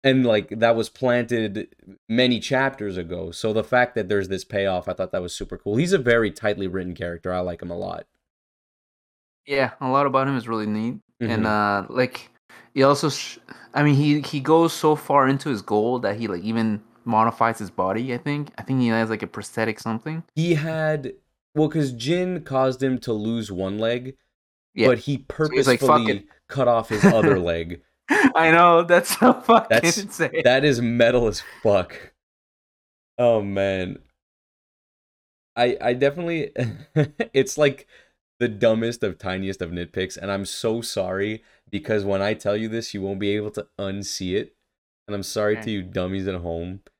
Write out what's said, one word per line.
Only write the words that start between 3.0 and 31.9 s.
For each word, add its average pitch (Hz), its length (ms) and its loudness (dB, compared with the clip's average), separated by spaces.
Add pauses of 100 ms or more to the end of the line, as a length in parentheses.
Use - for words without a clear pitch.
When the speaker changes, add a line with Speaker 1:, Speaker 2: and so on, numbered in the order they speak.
Speaker 1:
So 107 220 -4
the 107 100 0
fact 123 320 2
that 98 140 -4
there's 98 200 0
this 95 140 -6
payoff, 98 460 -2
I 92 40 -4
thought 92 180 -6
that 95 100 -4
was 87 140 -10
super - 220 -10
cool. 104 200 -2
He's 175 160 2
a 190 60 2
very 117 320 2
tightly 101 360 -4
written 90 280 -6
character. 87 360 -8
I 90 80 -2
like 90 220 -6
him 87 100 -12
a 87 60 -10
lot. 87 300 -10 (1400)
Speaker 2:
Yeah, 135 340 0
a 135 80 -4
lot 139 200 4
about 135 200 2
him 139 80 -2
is 117 120 -6
really 110 200 -2
neat. 107 280 -4 (240)
And, 113 240 -2
Speaker 1:
Mm-hmm. - 20 0
Speaker 2:
uh, 104 400 0 (100)
like, - 340 -2 (440)
he 135 100 2
also 143 260 4
sh-, - 280 -10 (360)
I 147 100 2
mean, 147 120 6
he, 147 260 4
he 143 180 -6
goes 160 340 4
so 151 220 2
far 139 320 4
into 139 220 0
his 107 120 -4
goal 113 380 0
that 104 180 -4
he, 113 100 -6
like, 90 140 -4
even 110 400 -2 (240)
modifies 113 540 2
his 101 100 -8
body, 107 440 -2
I 123 40 -6
think. 147 400 -6
I 107 60 -14
think 131 180 -2
he 120 60 2
has, 113 240 2
like, 107 120 -4
a 98 40 -10
prosthetic 110 520 -6
something. 156 440 -8 (120)
Speaker 1:
He 165 200 2
had, 156 580 -4 (420)
well, 151 140 2
'cause 151 220 -2
Jin 165 520 -4
caused 131 380 -2
him 131 180 0
to 123 140 -4
lose 107 380 -4
one 95 260 -4
leg, 123 400 -4 (560)
Speaker 2:
Yeah. 110 140 4
Speaker 1:
but 120 120 4
he 139 260 -4 (100)
Speaker 2:
So 156 160 0
he's 131 160 2
like, 123 120 4
"Fuck 135 100 2
Speaker 1:
purposefully 120 280 4
Speaker 2:
it." - 80 -12 (220)
Speaker 1:
cut 131 200 0
off 113 220 2
his 107 160 0
other 110 340 6
Speaker 2:
<laughs> - 0 -
Speaker 1:
leg. 85 420 -4 (540)
Speaker 2:
I 160 160 6
know, 170 320 8
that's 175 340 2
so 247 160 6
fucking - 340 4 (140)
Speaker 1:
That's, 170 160 2
Speaker 2:
insane. 165 460 -4
Speaker 1:
that 131 220 4
is 123 160 2
metal 120 460 2
as 98 140 -4 (220)
fuck. 101 500 0 (1040)